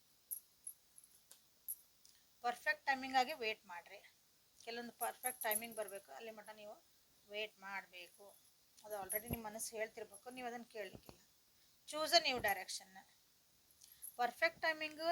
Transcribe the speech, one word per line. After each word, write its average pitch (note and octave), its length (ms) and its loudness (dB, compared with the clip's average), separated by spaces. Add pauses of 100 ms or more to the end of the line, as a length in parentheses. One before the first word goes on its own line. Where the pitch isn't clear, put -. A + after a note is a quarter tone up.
(2500)
ಪರ್ಫೆಕ್ಟ್ D4 420 0
ಟೈಮಿಂಗ್ C4 300 2
ಆಗಿ B3 180 8
ವೇಟ್ A3 320 -2
ಮಾಡ್ರಿ. F#3 340 -12 (640)
ಕೆಲವೊಂದು A#3 300 -6
ಪರ್ಫೆಕ್ಟ್ - 520 -2
ಟೈಮಿಂಗ್ A3 320 2
ಬರ್ಬೇಕು, G3 360 -6
ಅಲ್ಲಿ A3+ 200 -10
ಮಟ್ಟ G#3+ 180 -12
ನೀವು G#3+ 260 -12 (540)
ವೇಟ್ G#3+ 300 -2
ಮಾಡ್ಬೇಕು. F#3 680 -8 (560)
ಅದು G#3+ 120 -4
already G#3 340 0
ನಿಮ್ A#3 140 -2
ಮನಸ್ಸು A3 320 -4
ಹೇಳ್ತಿರ್ಬೇಕು, G#3+ 540 -4
ನೀವು B3+ 180 -6
ಅದನ್ನ A#3+ 160 -6
ಕೇಳಲಿಕ್ಕಿಲ್ಲ. - 560 -10 (680)
Choose D#4 240 2
a E4+ 80 12
new C4+ 180 2
direction. F#3+ 500 0 (1300)
ಪರ್ಫೆಕ್ಟ್ B3 460 2
ಟೈಮಿಂಗ್, D#4 400 0 (100)